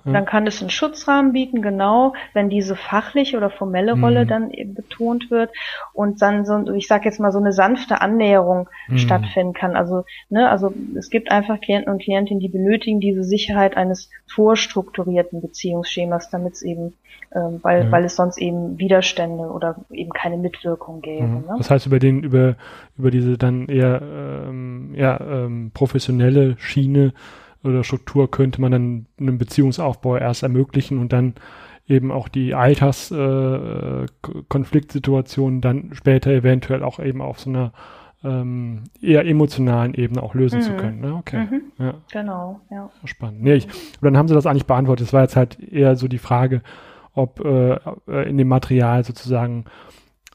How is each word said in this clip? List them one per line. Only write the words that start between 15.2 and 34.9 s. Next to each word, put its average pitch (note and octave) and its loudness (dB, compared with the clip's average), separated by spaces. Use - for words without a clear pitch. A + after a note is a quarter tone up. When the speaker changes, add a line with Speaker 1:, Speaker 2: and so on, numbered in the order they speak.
Speaker 2:
Beziehungsschemas, F3 -6
damit's F3+ -8
eben, E3+ -8
ähm, E3+ -6
weil, F3 4
Speaker 1:
Ja. A2+ 2
Speaker 2:
weil F3 4
es F3 -4
sonst F3+ 0
eben F3 -4
Widerstände F3 0
oder E3 -6
eben E3+ -10
keine F3 -6
Mitwirkung E3+ -8
gäbe, D#3 -6
Speaker 1:
Mhm. A#2+ -2
Speaker 2:
ne? F#3+ -8
Speaker 1:
Das - -2
heißt, C#3 4
über C3+ 4
den, C3+ 2
über, C3 2
über B2+ 2
diese B2 2
dann B2+ 0
eher, B2+ 2
ähm, C#3 -12
ja, C3+ 0
ähm, A#2+ -6
professionelle C3 2
Schiene C#3 2
oder B2+ 2
Struktur C3+ 0
könnte C3+ 0
man C3 2
dann A#2+ 0
einen C3 0
Beziehungsaufbau B2+ 0
erst A#2+ -2
ermöglichen C3 0
und A#2+ -2
dann B2 2
eben C3 2
auch C3 -6
die C3 -2
Alters-, C3 2
äh, C3 -2
K-, - -12
Konfliktsituation C3+ 0